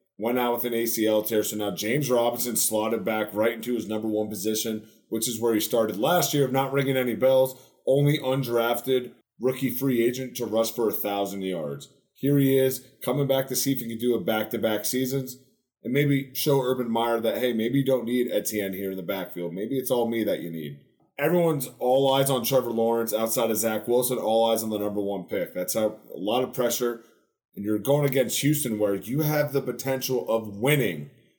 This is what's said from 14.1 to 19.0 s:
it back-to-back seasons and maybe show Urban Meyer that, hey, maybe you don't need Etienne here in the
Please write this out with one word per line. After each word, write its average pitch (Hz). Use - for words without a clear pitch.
it 92
back-to-back 107
seasons 127
and 120
maybe 139
show 143
Urban 123
Meyer 113
that, 110
hey, 123
maybe 117
you 131
don't 131
need 123
Etienne 101
here 98
in 95
the 90